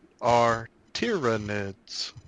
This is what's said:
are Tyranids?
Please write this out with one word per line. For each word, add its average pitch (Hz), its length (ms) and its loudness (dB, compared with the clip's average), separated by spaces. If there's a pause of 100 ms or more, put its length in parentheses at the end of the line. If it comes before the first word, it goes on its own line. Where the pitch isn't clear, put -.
(200)
are 117 480 4 (260)
Tyranids? 107 1160 -4 (160)